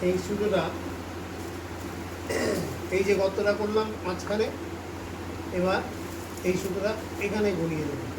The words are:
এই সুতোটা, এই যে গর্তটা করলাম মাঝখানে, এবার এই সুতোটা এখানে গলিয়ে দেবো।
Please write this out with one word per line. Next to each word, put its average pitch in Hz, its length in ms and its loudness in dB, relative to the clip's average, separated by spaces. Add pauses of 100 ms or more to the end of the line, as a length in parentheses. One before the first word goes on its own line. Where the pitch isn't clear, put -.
এই 180 140 6 (100)
সুতোটা, 196 420 2 (2250)
এই 190 140 4
যে 202 100 6
গর্তটা 196 380 4
করলাম 214 400 2 (120)
মাঝখানে, 202 420 0 (1040)
এবার 185 280 4 (640)
এই 180 80 4
সুতোটা 190 420 2 (260)
এখানে 202 320 2
গলিয়ে 165 320 0
দেবো। 135 220 -2 (120)